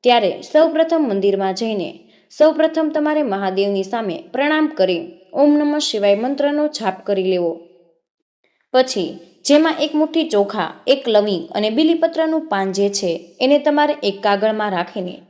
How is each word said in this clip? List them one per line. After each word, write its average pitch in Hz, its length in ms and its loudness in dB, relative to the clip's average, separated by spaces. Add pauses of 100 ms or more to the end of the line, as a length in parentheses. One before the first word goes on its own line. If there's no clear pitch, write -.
ત્યારે 233 380 2
સૌપ્રથમ 320 600 2
મંદિરમાં 196 520 0
જઈને 208 360 -4 (480)
સૌપ્રથમ 320 520 2
તમારે 302 340 0
મહાદેવની 196 600 -2
સામે 196 480 -6
પ્રણામ 302 360 0
કરી 180 360 0 (300)
ઓમ 294 240 4
નમઃ 294 220 0
શિવાય 202 360 2
મંત્રનો 285 520 -2
જાપ 208 380 -6
કરી 190 180 -2
લેવો. 180 280 0 (1200)
પછી 247 460 -2 (260)
જેમાં 311 340 4
એક 302 160 -4
મુઠ્ઠી 311 340 0
ચોખા, 202 440 -2 (140)
એક 269 200 2
લવિંગ 208 440 2
અને 214 180 -2
બીલીપત્રનું 320 760 0
પાન 196 240 -2
જે 202 180 0
છે 196 220 -4 (280)
એને 277 200 4
તમારે 294 440 2
એક 294 180 -4
કાગળમાં 208 500 0
રાખીને 180 440 -6 (140)